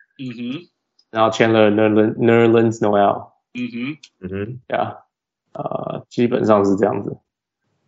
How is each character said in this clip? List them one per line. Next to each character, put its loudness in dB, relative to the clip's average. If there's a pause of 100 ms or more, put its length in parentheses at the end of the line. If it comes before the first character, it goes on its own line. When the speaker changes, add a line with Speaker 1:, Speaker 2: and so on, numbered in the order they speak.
(180)
Speaker 1:
嗯 -12
哼。 -12 (420)
Speaker 2:
然 0
后 2
签 2
了 4
Nerlens-，Nerlens 2
Noel。 0 (220)
Speaker 1:
嗯 -8
哼。 -10 (220)
Speaker 3:
嗯 -10
哼。 -8
Speaker 2:
Yeah， -6 (540)
呃， -10
基 -2
本 -2
上 4
是 2
这 -2
样 -2
子。 -10 (680)